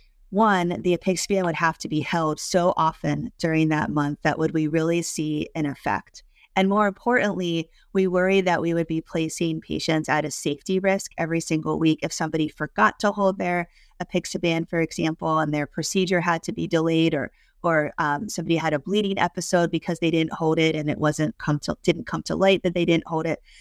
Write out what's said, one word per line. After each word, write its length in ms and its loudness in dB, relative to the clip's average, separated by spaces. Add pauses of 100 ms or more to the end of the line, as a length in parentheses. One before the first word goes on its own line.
(300)
one, 500 2
the 160 2
apixaban 480 0
would 120 0
have 200 0
to 120 -10
be 120 -2
held 400 -2
so 380 2
often 580 -2
during 320 2
that 220 0
month 320 -2
that 160 0
would 160 0
we 120 0
really 360 0
see 520 -4
an 120 -2
effect? 560 -6 (340)
And 140 2
more 160 2
importantly, 800 0 (240)
we 140 2
worry 340 4
that 220 2
we 100 0
would 140 0
be 160 -2
placing 580 -4
patients 480 -2
at 160 0
a 60 -6
safety 480 -4
risk 400 -2
every 220 -2
single 380 -2
week 240 4
if 120 -6
somebody 340 -2
forgot 520 0
to 120 2
hold 240 0
their 320 -2 (340)
apixaban, 680 -2
for 100 0
example, 580 -2
and 140 0
their 140 0
procedure 560 0
had 220 -2
to 80 -8
be 140 -4
delayed, 480 2
or, 160 -4 (320)
or, 360 0
um, 300 -2
somebody 280 -2
had 160 0
a 80 0
bleeding 400 0
episode 500 0
because 300 -4
they 100 2
didn't 220 2
hold 260 0
it 160 2
and 160 -2
it 80 -2
wasn't 400 0
come 220 0
to, 240 -6
didn't 240 0
come 120 -4
to 140 -4
light 300 4
that 100 0
they 100 0
didn't 220 2
hold 180 -4
it. 160 -4 (200)